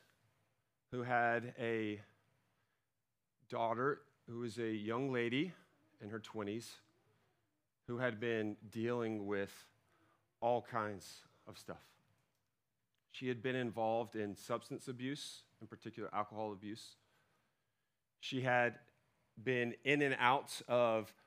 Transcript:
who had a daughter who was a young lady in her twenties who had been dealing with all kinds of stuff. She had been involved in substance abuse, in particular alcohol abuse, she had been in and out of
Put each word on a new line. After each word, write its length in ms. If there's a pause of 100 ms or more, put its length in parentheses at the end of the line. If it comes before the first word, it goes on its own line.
(920)
who 120
had 540
a 440 (1500)
daughter 540 (260)
who 120
was 180
a 120
young 400
lady 440 (480)
in 80
her 100
twenties 500 (1160)
who 120
had 200
been 380 (140)
dealing 540
with 280 (880)
all 200
kinds 580 (280)
of 100
stuff. 200 (1300)
She 180
had 120
been 140
involved 640
in 180
substance 540
abuse, 540 (180)
in 60
particular 460
alcohol 380
abuse, 460 (1200)
she 220
had 380 (640)
been 400
in 180
and 180
out 480
of 460 (140)